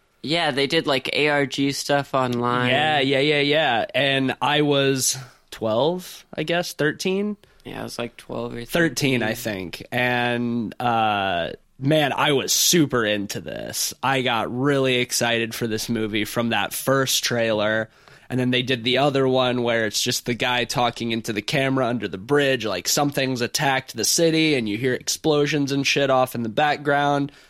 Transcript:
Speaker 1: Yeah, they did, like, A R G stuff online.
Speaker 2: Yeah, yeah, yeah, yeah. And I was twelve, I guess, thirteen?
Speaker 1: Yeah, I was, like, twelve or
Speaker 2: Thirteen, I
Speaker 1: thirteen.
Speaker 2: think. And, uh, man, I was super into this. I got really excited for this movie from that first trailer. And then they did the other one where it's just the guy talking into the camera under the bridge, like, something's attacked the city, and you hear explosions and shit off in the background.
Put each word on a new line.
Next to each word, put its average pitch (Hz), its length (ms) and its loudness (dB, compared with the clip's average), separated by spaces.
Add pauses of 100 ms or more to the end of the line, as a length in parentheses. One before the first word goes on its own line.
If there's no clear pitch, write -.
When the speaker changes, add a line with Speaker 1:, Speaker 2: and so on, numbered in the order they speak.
(260)
Speaker 1:
Yeah, 156 260 0
they 139 160 0
did, 160 200 0
like, 135 260 0
A 147 160 2
R 143 160 2
G 139 260 -2
stuff 143 420 -2
online. 123 560 2
Speaker 2:
Yeah, 151 300 2
yeah, 135 200 2
yeah, 147 220 2
yeah. 143 520 2
And 135 480 0
I 147 200 2
was 139 560 2 (340)
twelve, 139 840 -2
I 160 100 -6
guess, 170 300 -4
thirteen? 190 640 -2 (260)
Speaker 1:
Yeah, 117 160 -12
I 110 40 -8
was, 117 140 -12
like, 120 200 -8
twelve 120 380 -8
or 120 100 -10
Speaker 2:
Thirteen, 135 580 2
I 110 100 0
Speaker 1:
thirteen. 98 380 -6
Speaker 2:
think. - 200 -14
And, 120 880 -2
uh, 104 720 0 (280)
man, 143 340 2
I 147 200 2
was 120 200 0
super 131 520 2
into 104 360 -2
this. 57 520 -8 (100)
I 131 180 2
got 117 340 -2
really 135 420 2
excited 117 580 0
for 120 120 -4
this 110 220 -4
movie 110 360 -2
from 117 240 -2
that 104 240 -2
first 135 500 0
trailer. 110 640 0 (380)
And 127 120 -2
then 123 100 2
they 123 140 2
did 123 200 -2
the 123 140 2
other 139 300 2
one 123 340 2
where 117 240 0
it's - 160 -2
just - 240 -2
the 120 80 -2
guy 123 320 0
talking 117 460 -2
into 113 200 -4
the 104 120 -4
camera 135 420 0
under 113 220 -2
the 95 100 -8
bridge, 135 480 0
like, 92 220 -4
something's 135 540 0
attacked 131 540 -2
the 113 80 -4
city, 160 520 2
and 117 120 0
you 104 120 -2
hear 127 160 0
explosions 147 760 0
and 139 140 0
shit 139 240 2
off 127 240 4
in 120 80 -4
the 113 80 -4
background. 143 840 2 (180)